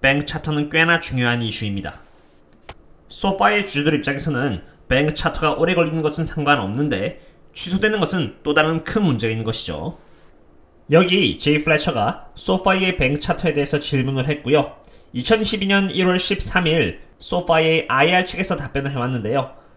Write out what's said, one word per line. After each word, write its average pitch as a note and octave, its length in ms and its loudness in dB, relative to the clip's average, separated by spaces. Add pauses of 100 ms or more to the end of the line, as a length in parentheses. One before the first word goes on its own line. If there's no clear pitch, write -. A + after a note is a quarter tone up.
뱅 C#3+ 240 2
차터는 D3+ 460 -4
꽤나 E3 300 2
중요한 A#2+ 420 0
이슈입니다. G2+ 600 -6 (1080)
소파의 G3+ 580 0
주주들 D3 300 0
입장에서는 C#3 640 -2 (240)
뱅 D3 280 2
차터가 - 400 0
오래 E3+ 200 2
걸리는 D#3+ 280 0
것은 D3+ 220 0
상관없는데 C#3 960 -2 (320)
취소되는 G#3 480 0
것은 D#3+ 420 -2
또 D3 120 0
다른 D#3+ 300 2
큰 G#3+ 180 -2
문제인 A2+ 420 0
것이죠. F2 540 -6 (920)
여기 F3+ 460 4
제이 D3+ 280 2
플래처가 D3+ 720 0
소파의 F#3 600 0
뱅 C#3 220 0
차터에 E3 340 -2
대해서 C#3+ 260 0
질문을 C3+ 500 -2
했고요. D3 480 0 (360)
이천십이 G#3+ 540 0
년 G3 240 2
일월 F3+ 280 2
십삼 - 480 0
일 D3+ 340 0 (180)
소파의 D#3+ 720 2
아이알 E3+ 360 4
측에서 F3+ 320 -4
답변을 C#3 360 -4
해왔는데요. B2+ 600 -2 (240)